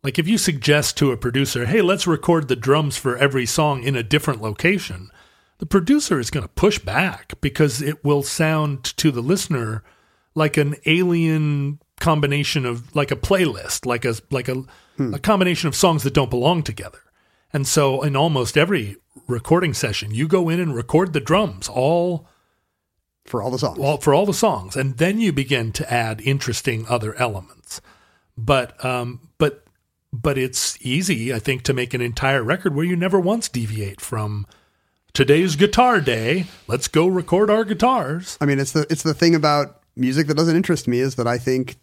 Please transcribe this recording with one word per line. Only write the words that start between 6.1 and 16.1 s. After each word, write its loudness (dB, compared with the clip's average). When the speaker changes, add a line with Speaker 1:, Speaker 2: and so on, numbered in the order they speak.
Speaker 1:
is -4
gonna -4
push 2
back -4
because 0
it -6
will 2
sound -2
to 4
the -4
listener -2
like 2
an 0
alien 0
combination 0
of, -8
like 0
a -2
playlist, -2
like -2
a, 0
like -2
a, -4
Speaker 2:
Hmm. -2
Speaker 1:
a -6
combination 2
of -4
songs 4
that -2